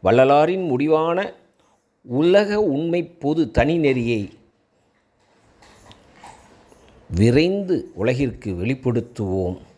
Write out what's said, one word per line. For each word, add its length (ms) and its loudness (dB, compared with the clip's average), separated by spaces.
வள்ளலாரின் 640 4
முடிவான 640 0
உலக 600 2
உண்மை 420 -2
பொது 480 -4
தனி 260 0
நெறியை 520 0
விரைந்து 840 0
உலகிற்கு 600 -4
வெளிப்படுத்துவோம். 1040 -4